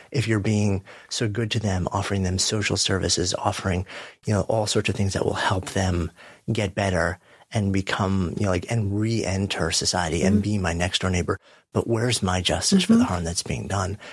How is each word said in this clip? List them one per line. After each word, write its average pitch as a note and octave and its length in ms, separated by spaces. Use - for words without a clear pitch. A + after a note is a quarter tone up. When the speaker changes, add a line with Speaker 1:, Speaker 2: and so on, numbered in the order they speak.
Speaker 1:
If A2+ 180
you're G#2+ 100
being G#2 440
so - 180
good A2 240
to A#2 80
them, F#2+ 320
offering G2 320
them F#2 160
social G2+ 380
services, F2+ 580
offering, F#2 500
you A2 80
know, G2 80
all A2 260
sorts - 220
of G2+ 60
things G2 180
that - 120
will G2+ 80
help F#2+ 380
them F2+ 400
get G#2 240
better E2+ 440
and G2+ 220
become, F#2+ 640
you G#2+ 80
know, F#2+ 60
like, F2+ 200
and G#2 280
re-enter G2 720
society E2+ 520
and G2 120
Speaker 2:
Mm-hmm. G2+ 60
Speaker 1:
be G#2 160
my F2 160
next F2 280
door F#2 80
neighbor. F2+ 300
But - 140
where's A#2 360
my F#2 180
justice - 440
for A3+ 80
the A3+ 60
Speaker 2:
Mm-hmm. B3 100
Speaker 1:
harm E2+ 160
that's E2+ 180
being A2+ 240
done? G2 300